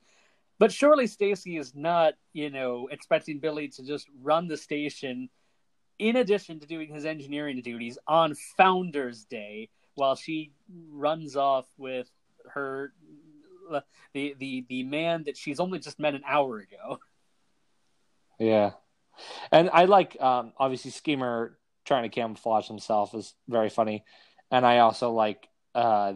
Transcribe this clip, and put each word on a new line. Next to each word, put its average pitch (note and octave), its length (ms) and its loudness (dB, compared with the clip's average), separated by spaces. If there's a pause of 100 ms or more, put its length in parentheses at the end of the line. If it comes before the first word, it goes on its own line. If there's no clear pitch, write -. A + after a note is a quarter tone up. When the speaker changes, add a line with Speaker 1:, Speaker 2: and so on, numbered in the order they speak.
(580)
Speaker 1:
But G#3+ 140 8
surely C#4+ 340 6
Stacy G3 520 -2
is C3 180 -10
not, D#3+ 400 2 (180)
you D3+ 160 -6
know, B2+ 420 -6
expecting D3+ 480 -2
Billy D3+ 300 -6
to - 140 -20
just C#3 240 -10 (140)
run D#3+ 260 0
the D3+ 100 -6
station C#3+ 720 -8 (680)
in A3+ 160 2
addition F#3+ 460 0
to D3 60 -20
doing D#3 260 -10
his D3 120 -8
engineering D3 560 -6
duties A#2 360 -10 (100)
on D#3+ 260 4 (240)
Founder's D3+ 680 2
Day G#2+ 440 -12 (260)
while C3+ 200 2
she D#3 360 -8 (400)
runs D3 460 -4
off C#3 280 2 (120)
with C3 340 -10 (420)
her, C3+ 380 -6 (1200)
the, C#3 240 -6
the, C3 300 -8
the B2+ 160 -6
man D#3+ 400 -2
that C#3+ 140 -8
she's C#3+ 220 -8
only F3+ 200 -2
just D3 200 -16
met D3 140 -2
an C#3 140 -8
hour C3+ 320 0
ago. A2+ 400 -14 (1400)
Speaker 2:
Yeah. G#2+ 340 4 (840)
And E3+ 180 8
I E3+ 140 8
like, F#3 360 4
um, B2 360 0
obviously C3 340 -4
Schemer B2 640 -4 (280)
trying C3 180 2
to A2 60 -4
camouflage A2 580 -2
himself G#2+ 480 -2
is G#2 180 -10 (140)
very A2+ 220 2
funny. G#2+ 340 -2 (480)
And B2+ 140 4
I A#2+ 140 8
also A#2 340 4
like, A2 340 0 (260)
uh, G#2+ 420 2